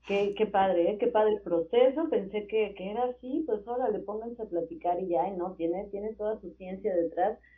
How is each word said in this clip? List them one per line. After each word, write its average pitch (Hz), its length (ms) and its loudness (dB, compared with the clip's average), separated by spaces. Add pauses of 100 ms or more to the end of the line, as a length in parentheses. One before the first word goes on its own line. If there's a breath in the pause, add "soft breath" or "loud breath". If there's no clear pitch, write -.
Qué, 202 280 0
qué 214 100 2
padre, 190 440 4
¿eh? 214 80 -2
Qué 233 100 2
padre 214 260 4
el 208 80 -4
proceso, 247 680 4
pensé 208 380 -2
que, 214 280 0
que 185 140 -8
era 233 140 -2
así, 254 400 -4
pues 208 220 -4
órale, 233 340 0
pónganse 226 420 -8
a 220 40 -8
platicar 170 540 -2
y 185 80 -4
ya, 170 180 2
y 196 60 -4
no, 185 220 -6
tiene, 170 360 -2
tiene 202 240 -6
toda 214 260 -4
su 180 180 -14
ciencia 190 360 -4
detrás. 175 440 0 (200 soft breath)